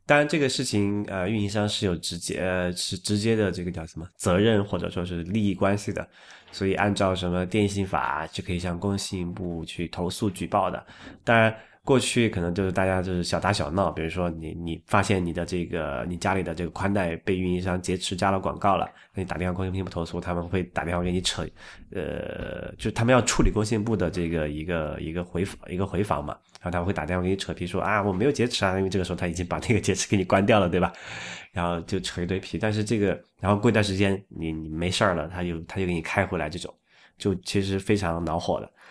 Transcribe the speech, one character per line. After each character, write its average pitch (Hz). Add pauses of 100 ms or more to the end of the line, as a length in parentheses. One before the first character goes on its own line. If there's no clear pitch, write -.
当 147
然 147
这 151
个 139
事 131
情， 101
呃， 92
运 110
营 101
商 104
是 104
有 90
直 85
接， -
呃， 90
是 90
直 104
接 113
的 101
这 90
个 90
叫 85
什 80
么， 85
责 90
任 107
或 98
者 87
说 90
是 87
利 101
益 98
关 101
系 101
的， - (460)
所 98
以 95
按 98
照 95
什 92
么 90
电 104
信 98
法 73
就 -
可 92
以 87
向 87
工 98
信 90
部 85
去 85
投 90
诉 104
举 90
报 95
的。 - (440)
当 117
然 110 (300)
过 131
去 120
可 95
能 87
就 98
是 92
大 95
家 92
就 92
是 90
小 -
打 90
小 73
闹， 87
比 80
如 80
说 87
你， 80
你 85
发 98
现 95
你 85
的 85
这 87
个， 73
你 90
家 98
里 95
的 85
这 87
个 82
宽 98
带 87
被 98
运 90
营 90
商 92
劫 92
持 92
加 98
了 95
广 82
告 98
了， - (240)
那 98
你 90
打 82
电 90
话 90
工 92
信 95
部 90
投 85
诉， 87
他 90
们 87
会 92
打 -
电 87
话 87
给 90
你 90
扯， 90 (460)
呃， 69
就 117
他 117
们 120
要 123
处 131
理 98
工 104
信 110
部 113
的 87
这 85
个 80
一 76
个， 80
一 80
个 87
回 87
访， -
一 90
个 92
回 87
访 73
嘛， - (240)
然 -
后 87
他 90
们 87
会 95
打 78
电 90
话 90
给 90
你 95
扯 92
皮 87
说 90
：“啊， 101
我 98
没 92
有 143
劫 120
持 -
啊。” 95
因 95
为 95
这 98
个 90
时 87
候 87
他 90
已 85
经 87
把 80
那 -
个 104
劫 98
持 -
给 110
你 95
关 98
掉 107
了， 90
对 90
吧？ 87 (580)
然 87
后 87
就 95
扯 90
一 87
堆 92
皮。 -
但 107
是 107
这 110
个， 98 (220)
然 95
后 101
过 113
一 104
段 107
时 95
间 98
你， 80
你 78
没 85
事 90
儿 92
了， 78
他 90
就， 82
他 98
就 92
给 90
你 82
开 95
回 90
来 78
这 87
种， - (440)
就 98
其 101
实 98
非 104
常 85
恼 80
火 85
的。 - (180)